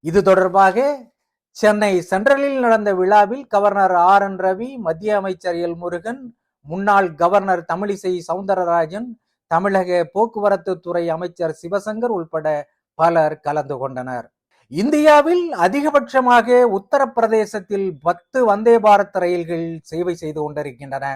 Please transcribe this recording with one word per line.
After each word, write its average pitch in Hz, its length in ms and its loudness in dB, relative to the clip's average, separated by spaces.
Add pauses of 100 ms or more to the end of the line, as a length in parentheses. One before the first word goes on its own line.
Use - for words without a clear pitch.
இது 190 120 2 (100)
தொடர்பாக 190 560 4 (680)
சென்னை 208 360 2 (180)
சென்ட்ரலில் 277 540 0
நடந்த 220 300 2
விழாவில் 208 500 2 (100)
கவர்னர் 196 420 2 (120)
ஆர் 196 180 6
என் 190 200 -8
ரவி, 202 240 -4 (160)
மத்திய 196 340 -2
அமைச்சர் 185 460 -6
எல் 170 160 -8
முருகன், 175 380 -8 (460)
முன்னாள் 196 420 0 (140)
கவர்னர் 180 480 0
தமிழிசை 190 420 -4 (140)
சவுந்தரராஜன், 180 840 -2 (420)
தமிழக 180 540 0 (100)
போக்குவரத்து 202 600 -2 (100)
துறை 175 200 -4 (120)
அமைச்சர் 170 460 -8
சிவசங்கர் 214 560 -6
உள்பட 160 280 -8 (520)
பலர் 160 480 0
கலந்து 143 360 -4
கொண்டனர். 127 460 -10 (440)
இந்தியாவில் 302 720 4 (200)
அதிகபட்சமாக 247 920 2 (180)
உத்தரப்பிரதேசத்தில் 214 1120 -2 (180)
பத்து 175 380 -4
வந்தே 220 300 4 (100)
பாரத் 202 380 4
ரயில்கள் 170 440 -2 (240)
சேவை 175 300 -4
செய்து 151 200 -8
கொண்டிருக்கின்றன. 139 760 -8